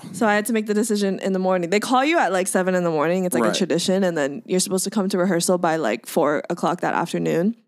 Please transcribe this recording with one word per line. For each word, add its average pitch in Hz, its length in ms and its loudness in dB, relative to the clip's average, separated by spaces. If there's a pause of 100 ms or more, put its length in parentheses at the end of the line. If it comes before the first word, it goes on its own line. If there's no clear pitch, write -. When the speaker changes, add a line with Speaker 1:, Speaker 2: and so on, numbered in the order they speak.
(120)
Speaker 1:
So - 160 0
I 208 80 4
had 208 120 0
to 240 60 -2
make 214 140 0
the 208 60 0
decision 208 460 0
in 196 120 -2
the 190 80 0
morning. 185 300 0
They 202 100 2
call 254 240 2
you 320 160 2
at, 190 140 2
like, 190 140 0
seven 185 280 0
in 180 80 2
the 170 80 0
morning. 165 320 2
It's, 180 100 -2
like, 240 120 2
Speaker 2:
Right. 107 100 2
Speaker 1:
a - 20 -2
tradition, 185 460 0
and 175 140 0
then 143 280 -2
you're - 140 0
supposed 190 240 -2
to 202 60 -6
come 190 200 0
to 202 80 -2
rehearsal 180 400 2
by, 165 200 0
like, 127 280 -2
four 147 440 0
o'clock 175 320 -2
that 160 120 -2
afternoon 170 640 0 (120)